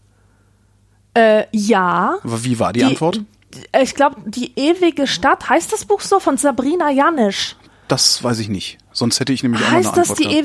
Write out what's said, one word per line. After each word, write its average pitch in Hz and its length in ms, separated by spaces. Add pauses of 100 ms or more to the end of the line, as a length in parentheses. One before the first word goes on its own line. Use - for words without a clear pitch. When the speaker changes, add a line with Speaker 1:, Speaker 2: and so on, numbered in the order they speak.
(1160)
Speaker 1:
Äh, 220 380
ja. 202 720
Speaker 2:
W-, 117 200
wie 123 140
war 95 140
die 120 80
Speaker 1:
Die, 127 60
Speaker 2:
Antwort? 160 340 (600)
Speaker 1:
ich 262 140
glaub, 277 220 (100)
Die 240 320
ewige 330 480
Stadt, - 420
heißt 330 240
das 427 120
Buch 403 160
so, - 200
von 285 160
Sabrina 285 540
Janisch? 269 680 (320)
Speaker 2:
Das - 360
weiß 120 160
ich 104 80
nicht. 95 300 (140)
Sonst - 280
hätte 135 120
ich 123 100
nämlich 117 200
auch 110 40
noch - 100
Speaker 1:
Heißt 359 120
Speaker 2:
eine - 80
Speaker 1:
das 349 140
Speaker 2:
Antwort - 80
Speaker 1:
Die 311 60
Speaker 2:
gehabt. 302 200